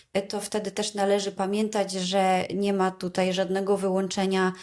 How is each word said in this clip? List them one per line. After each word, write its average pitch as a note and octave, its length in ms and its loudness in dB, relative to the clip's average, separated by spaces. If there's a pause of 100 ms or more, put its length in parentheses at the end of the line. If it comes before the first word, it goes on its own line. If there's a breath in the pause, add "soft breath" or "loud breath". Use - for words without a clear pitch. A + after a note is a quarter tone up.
(120 loud breath)
e, G3 100 0
to G3+ 180 -6
wtedy G3+ 300 -4
też G#3 240 -4
należy G3 380 2
pamiętać, G3+ 600 0
że F#3 640 2
nie G3+ 180 0
ma F#3 180 2
tutaj F#3 420 -2
żadnego F#3+ 440 0
wyłączenia, F#3+ 760 0 (100)